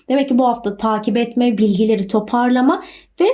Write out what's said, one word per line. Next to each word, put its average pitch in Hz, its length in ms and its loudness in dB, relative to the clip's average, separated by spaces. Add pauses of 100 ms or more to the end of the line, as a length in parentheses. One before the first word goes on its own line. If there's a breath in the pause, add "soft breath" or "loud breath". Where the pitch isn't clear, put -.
Demek 269 200 0
ki 247 100 2
bu 254 80 2
hafta 208 300 -4
takip 214 400 -2
etme, 233 400 0
bilgileri 208 500 0
toparlama 247 760 0 (380 loud breath)
ve 359 120 4